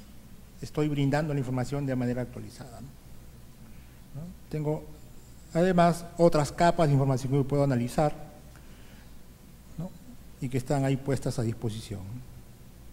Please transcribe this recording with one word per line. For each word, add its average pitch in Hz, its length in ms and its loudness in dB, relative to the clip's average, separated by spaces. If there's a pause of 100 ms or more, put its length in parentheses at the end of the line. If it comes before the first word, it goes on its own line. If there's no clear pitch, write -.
(600)
estoy 151 260 -2
brindando 143 460 2
la 143 60 0
información 127 460 -2
de 131 100 -2
manera 123 260 0
actualizada, 113 580 -12
¿no? - 80 -12
¿No? - 1400 -16 (220)
Tengo 151 360 -2 (680)
además 170 520 6 (120)
otras 160 360 6
capas 170 340 6
de 143 60 6
información 135 400 4
que 143 100 6
puedo 139 200 2
analizar, 135 520 2 (1600)
¿no? 175 120 -10 (500)
Y 135 80 -4
que 131 100 -2
están 135 280 2
ahí 135 100 2
puestas 131 420 -2
a 131 40 0
disposición. 110 580 -4 (920)